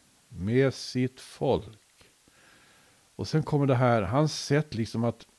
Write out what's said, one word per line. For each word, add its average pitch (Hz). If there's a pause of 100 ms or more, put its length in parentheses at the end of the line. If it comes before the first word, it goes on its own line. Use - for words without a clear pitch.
(300)
med 120
sitt -
folk. - (1040)
Och -
sen 156
kommer 143
det 135
här, 120
hans 135
sätt 151
liksom 113
att, 117 (120)